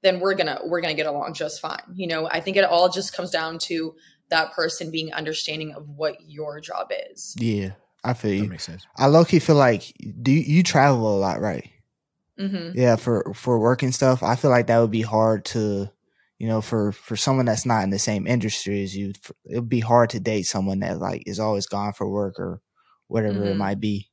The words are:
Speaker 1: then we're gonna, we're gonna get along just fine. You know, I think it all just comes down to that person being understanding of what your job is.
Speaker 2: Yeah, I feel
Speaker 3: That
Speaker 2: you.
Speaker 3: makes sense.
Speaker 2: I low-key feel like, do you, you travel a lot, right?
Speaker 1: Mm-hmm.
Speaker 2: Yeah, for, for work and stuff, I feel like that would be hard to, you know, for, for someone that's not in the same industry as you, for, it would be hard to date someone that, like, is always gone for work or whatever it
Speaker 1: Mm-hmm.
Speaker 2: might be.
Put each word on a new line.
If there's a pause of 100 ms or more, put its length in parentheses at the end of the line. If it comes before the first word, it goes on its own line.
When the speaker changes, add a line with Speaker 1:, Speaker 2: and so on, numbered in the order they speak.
Speaker 1:
then
we're
gonna,
we're
gonna
get
along
just
fine. (120)
You
know,
I
think
it
all
just
comes
down
to (340)
that
person
being
understanding
of
what (100)
your
job (200)
is.
Speaker 2:
Yeah, (320)
I
feel
Speaker 3:
That
Speaker 2:
you.
Speaker 3:
makes
sense. (100)
Speaker 2:
I
low-key
feel
like, (300)
do
you, (160)
you
travel
a
lot,
right? (720)
Speaker 1:
Mm-hmm.
Speaker 2:
Yeah,
for,
for
work
and
stuff,
I
feel
like
that
would
be
hard
to, (460)
you
know,
for,
for
someone
that's
not
in
the
same
industry
as
you, (100)
for, (100)
it
would
be
hard
to
date
someone
that,
like,
is
always
gone
for
work
or (460)
whatever
it
Speaker 1:
Mm-hmm.
Speaker 2:
might
be.